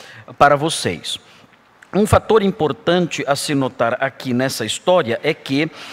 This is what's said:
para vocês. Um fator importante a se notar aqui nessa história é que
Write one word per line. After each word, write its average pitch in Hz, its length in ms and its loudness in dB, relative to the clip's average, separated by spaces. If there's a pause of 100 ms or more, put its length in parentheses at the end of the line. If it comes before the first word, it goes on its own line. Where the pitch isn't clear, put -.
(380)
para 143 200 6
vocês. 135 600 -4 (760)
Um 202 120 4
fator 208 380 2
importante 165 840 -2
a 139 100 0
se 147 200 -4
notar 123 480 -2
aqui 131 300 -4
nessa 127 320 -2
história 123 580 0
é 151 100 0
que 151 380 -2 (220)